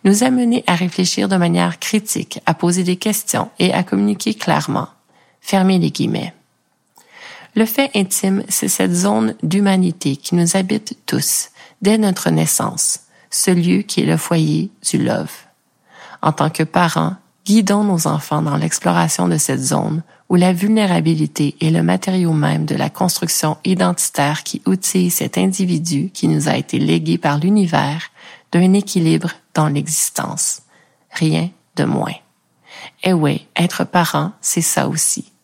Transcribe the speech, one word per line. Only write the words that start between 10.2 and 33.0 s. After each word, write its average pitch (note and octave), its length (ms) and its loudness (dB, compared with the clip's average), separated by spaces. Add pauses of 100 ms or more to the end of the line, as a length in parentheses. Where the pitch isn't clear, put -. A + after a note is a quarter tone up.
nous E3+ 200 2
habite G#3 400 -2 (100)
tous, - 420 -2 (340)
dès G#3+ 160 4
notre F#3+ 320 0
naissance, D#3+ 680 -2 (300)
ce - 200 0
lieu F3+ 320 4
qui - 200 -2
est C#3+ 40 0
le D#3+ 100 2
foyer D#3+ 540 0 (180)
du - 140 0
love. - 300 -4 (920)
En D#3 80 2
tant D3+ 200 0
que D#3+ 120 -4
parents, D#3+ 540 0 (280)
guidons G3+ 380 4
nos F3+ 240 0
enfants D3+ 360 -2
dans D3+ 140 0
l'exploration E3+ 680 0
de E3 120 2
cette C3+ 240 -2
zone D#3 400 -2 (260)
où F3+ 80 2
la F3+ 160 6
vulnérabilité E3 1080 0
est D#3+ 100 2
le E3 120 4
matériau F#3 500 0
même D3+ 340 0
de D3+ 80 -2
la D3 160 -2
construction D#3+ 720 -2
identitaire F3 800 0
qui - 220 -8
outille F#3 440 0
cet - 280 -4
individu F3+ 720 0
qui - 160 -2
nous D#3 200 2
a - 80 0
été - 220 -4
légué D#3+ 380 0
par D3 220 0
l'univers D#3+ 720 0 (420)
d'un F#3 220 6
équilibre E3+ 560 2 (240)
dans D#3 140 2
l'existence. - 920 -4 (500)
Rien E3 380 0 (280)
de C#3+ 80 0
moins. - 300 -2 (880)